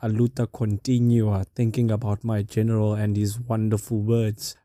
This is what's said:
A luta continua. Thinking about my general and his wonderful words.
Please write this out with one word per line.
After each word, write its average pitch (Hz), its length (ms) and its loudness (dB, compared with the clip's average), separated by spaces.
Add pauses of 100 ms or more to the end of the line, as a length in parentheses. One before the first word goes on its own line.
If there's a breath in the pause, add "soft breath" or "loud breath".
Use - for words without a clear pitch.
A 117 80 -2
luta 117 420 0
continua. 110 920 0 (100)
Thinking 117 360 0
about 104 320 -2
my 110 180 -2
general 110 520 0
and 104 220 0
his 104 240 -2
wonderful 110 640 -2
words. 110 640 -2